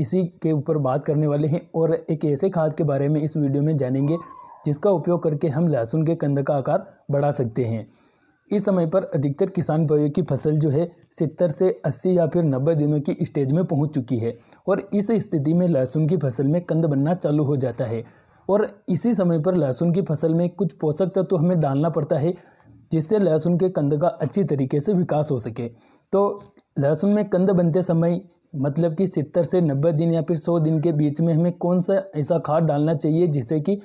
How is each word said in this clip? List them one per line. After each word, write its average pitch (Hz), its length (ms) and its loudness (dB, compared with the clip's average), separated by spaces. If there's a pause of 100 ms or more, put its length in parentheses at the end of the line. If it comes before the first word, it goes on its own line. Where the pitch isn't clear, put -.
इसी 180 240 0 (180)
के 160 100 0
ऊपर 151 280 -2
बात 135 240 -2
करने 151 220 -2
वाले 147 220 0
हैं 165 260 -2
और 165 200 2 (160)
एक 160 160 -2
ऐसे 147 240 0
खाद 156 260 0
के 170 80 -2
बारे 139 240 0
में 151 120 2
इस 156 160 -4
वीडियो 143 260 0
में 156 140 0
जानेंगे 135 420 -2 (480)
जिसका 151 260 0
उपयोग 175 300 0
करके 160 260 0
हम 160 200 0
लहसुन 147 380 0
के 165 100 0
कंद 143 260 0
का 143 140 0
आकार 147 360 -2 (180)
बढ़ा 143 220 2
सकते 123 320 -2
हैं। 113 220 -4 (640)
इस 202 140 0
समय 180 220 2
पर 185 180 0
अधिकतर 147 460 -2
किसान 160 360 0
भाइयों 147 240 2
की 170 120 -2
फसल 151 360 0
जो 151 120 2
है 160 160 0 (240)
सत्तर 170 380 -2
से 185 200 0 (160)
अस्सी 180 320 0
या 165 100 4
फिर 170 180 0
नब्बे 143 300 2
दिनों 147 260 0
की 160 120 -4 (100)
स्टेज 139 300 -2
में 180 120 2
पहुंच 151 260 -2
चुकी 131 260 -2
है 113 160 -2 (360)
और 196 120 0 (140)
इस 208 240 0
स्थिति 156 360 -2
में 180 140 2
लहसुन 151 400 0
की 185 80 2
फसल 139 300 -2
में 165 160 2
कंद 165 240 0
बनना 147 280 2
चालू 151 300 0
हो 143 120 0
जाता 127 280 -4
है 113 180 -4 (460)
और 208 180 2 (220)
इसी 226 260 0
समय 175 240 2
पर 180 160 0
लहसुन 160 380 0
की 190 100 0
फसल 160 320 0
में 175 160 2
कुछ 175 220 -4
पोषक 165 420 -2
तत्व 185 220 0
हमें 170 240 2
डालना 143 300 0
पड़ता 151 280 -2
है 165 140 0 (600)
जिससे 160 260 0
लहसुन 170 400 2
के 185 120 2
कंद 151 300 0
का 175 80 2
अच्छी 165 360 -2
तरीके 143 360 0
से 208 140 -2
विकास 151 360 0
हो 131 80 0
सके। 117 300 -8 (440)
तो 196 100 4 (540)
लहसुन 151 340 0
में 208 160 2
कंद 190 260 2
बनते 175 300 2
समय 170 380 0 (360)
मतलब 156 400 -2
कि 190 100 0
सत्तर 165 380 -2
से 180 160 0
नब्बे 151 320 2
दिन 165 200 2
या 165 100 0
फिर 170 160 -2
सौ 170 220 0
दिन 156 200 2
के 170 140 2
बीच 147 260 0
में 165 140 2
हमें 170 200 2
कौन 180 260 0
सा 190 220 0 (140)
ऐसा 151 240 0
खाद 156 240 0
डालना 151 320 2
चाहिए 160 320 2
जिससे 147 320 0
कि 196 240 -2